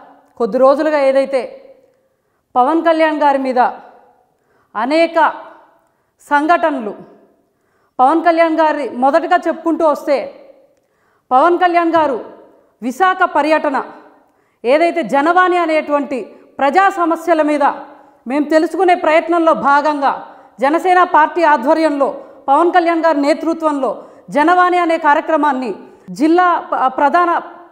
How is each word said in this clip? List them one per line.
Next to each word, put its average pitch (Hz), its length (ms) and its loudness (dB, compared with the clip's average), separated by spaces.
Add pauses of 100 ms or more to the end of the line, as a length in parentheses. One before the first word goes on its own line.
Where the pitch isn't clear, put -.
(360)
కొద్ది 233 220 -2
రోజులుగా 294 400 2
ఏదైతే 269 420 0 (1160)
పవన్ 285 280 2
కళ్యాణ్ 320 380 0
గారి 277 160 2
మీద 262 200 -2 (1160)
అనేక 311 560 0 (880)
సంఘటనలు, 285 760 -2 (1040)
పవన్ 302 240 2
కళ్యాణ్ 330 360 2
గారి 302 300 -2
మొదటగా 285 480 0 (100)
చెప్పుకుంటూ 320 400 -2
వస్తే, 277 460 -4 (960)
పవన్ 320 280 4
కళ్యాణ్ 339 340 0
గారు 294 320 -2 (580)
విశాఖ 370 400 -2
పర్యటన, 302 600 0 (840)
ఏదైతే 320 380 0
జనవాణి 349 560 2
అనేటువంటి 294 640 -2 (360)
ప్రజా 285 300 2
సమస్యల 330 540 0
మీద 294 220 0 (600)
మేము 277 180 -2
తెలుసుకునే 330 500 0
ప్రయత్నంలో 330 600 0
భాగంగా 277 720 0 (340)
జనసేన 359 420 2
పార్టీ 320 400 0
ఆధ్వర్యంలో 294 720 0 (340)
పవన్ 320 240 2
కళ్యాణ్ 339 320 0
గారి 320 160 2
నేతృత్వంలో 302 840 -2 (280)
జనవాణి 359 480 2
అనే 330 200 0
కార్యక్రమాన్ని 294 760 0 (360)
జిల్లా 320 640 2
ప-, 254 240 -2
ప్రధాన 330 420 2 (320)